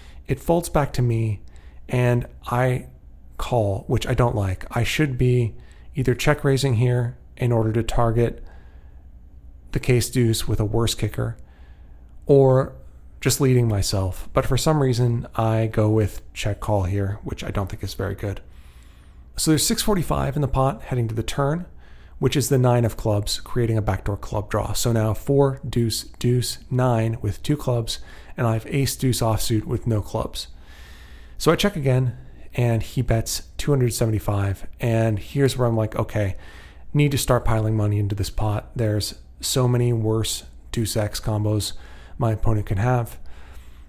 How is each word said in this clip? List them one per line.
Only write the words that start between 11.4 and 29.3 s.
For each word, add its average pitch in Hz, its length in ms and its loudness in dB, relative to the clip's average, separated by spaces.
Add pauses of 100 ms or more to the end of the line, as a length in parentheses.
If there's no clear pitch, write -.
or 135 480 6 (460)
just - 200 2
leading 127 280 6
myself. 95 640 -2
But 135 140 2
for 131 100 2
some 156 260 2
reason, 123 520 2
I 113 320 2
go 110 220 2
with 107 320 2 (140)
check - 260 -4
call 101 240 0
here, 98 400 -2
which - 200 -8
I - 60 -6
don't 101 180 -2
think - 140 -12
is 98 120 -6
very 98 200 -4
good. 98 260 -6 (960)
So - 140 2
there's 156 160 4
six 226 160 0
forty-five 143 520 0
in 151 80 -2
the 135 60 2
pot 135 360 0
heading 120 240 -2
to 113 60 -6
the 113 80 -2
turn, 147 440 -2 (520)
which 135 180 2
is 139 120 2
the 139 100 4
nine 123 260 4
of 110 120 0
clubs, 104 440 0
creating 117 360 0
a 110 60 2
backdoor 101 340 -2
club 101 340 -6
draw. 104 220 -2
So 117 200 2
now 110 200 2
four, 139 560 2
deuce, 117 360 0 (140)
deuce, 123 400 0 (120)
nine 117 500 2
with 101 220 -4
two 151 140 0
clubs, 120 420 -2 (380)
and 123 100 0
I 113 80 2
have 110 120 -4
ace 139 300 0
deuce 127 240 0
offsuit 110 440 2